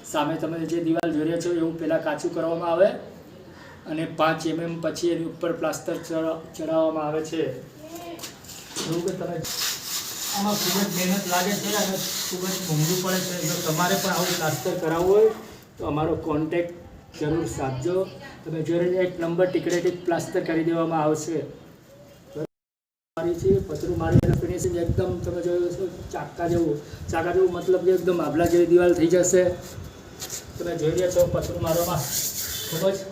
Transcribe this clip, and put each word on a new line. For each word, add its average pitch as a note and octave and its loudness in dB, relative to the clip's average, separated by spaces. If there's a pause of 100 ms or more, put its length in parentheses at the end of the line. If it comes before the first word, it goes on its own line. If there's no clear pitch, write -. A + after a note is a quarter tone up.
(120)
સામે D#3 0
તમે D#3+ -4
જે E3 -2
દિવાલ D#3+ 2
જોઈ D3+ 0
રહ્યા E3 0
છો F3 0
એવું E3 0
પહેલાં D#3+ 0
કાચું - -2
કરવામાં E3+ 0
આવે E3 8 (1000)
અને D#3+ -4
પાંચ D#3+ 0
એમ D#3+ -2
એમ E3+ -4
પછી E3 0
એની E3 0
ઉપર E3 -4
પ્લાસ્ટર D#3+ -2
ચડા-, D#3+ -2 (140)
ચડાવવામાં D#4 0
આવે D#3 -2
છે. - -4 (1000)
જેવું E3 -4
કે F#3+ 0
તમે, E3+ -6 (1000)
આમાં G3+ 0
ખૂબ F3+ 0
જ E3+ -2
મહેનત F#3 0
લાગે F3+ 0
છે G3 -2
અને F#3+ 0 (320)
ખૂબ F3+ -6
જ F#3 -2 (120)
મોંઘું D#3+ 2
પડે F#3 0
છે. E3+ -4
જો E3+ -2
તમારે F3+ 2
પણ F#3+ 0
આવું F3 0
પ્લાસ્ટર D#3+ -2
કરાવવું E3+ 4
હોય A3 8 (460)
તો E3+ -8
અમારો D#3 0
કોન્ટેક્ટ D#3+ -2 (480)
જરૂર D#3+ 0
સાધજો. D3+ -2 (380)
તમે D#3 -4
જોઈ E3+ 0
રહ્યા F3+ 2
છો F#3 2
એક F3 -2
નંબર E3+ 2
ટીકડે F3 0
ટીક F3 -2
પ્લાસ્ટર E3+ 0
કરી D#3+ 0
દેવામાં E3 0
આવશે. D#3 0 (1800)
મારી E3+ 0
છે, F#3+ 2
પતરું D#3+ -4
મારી E3 4
અને - 6
ફિનિશિંગ F3 -2
એકદમ F3+ 0
તમે F3 -4
જોયું F3 2
હશે F#3 -4 (260)
ચાકા E3+ -6
જેવું, E3 2 (320)
ચાકા E3+ 0
જેવું F3+ 4
મતલબ F3 2
કે F#3 6
એકદમ F3 2
આભલા D3+ 2
જેવી E3+ 6
દિવાલ F3 8
થઈ E3 4
જશે. F3+ 6 (1120)
તમે F3 -4
જોઈ D3+ 2
રહ્યા F3 2
છો F3 4
પતરું E3+ -2
મારવામાં E3+ 2 (680)
ખૂબ E3 -2
જ G3 0 (140)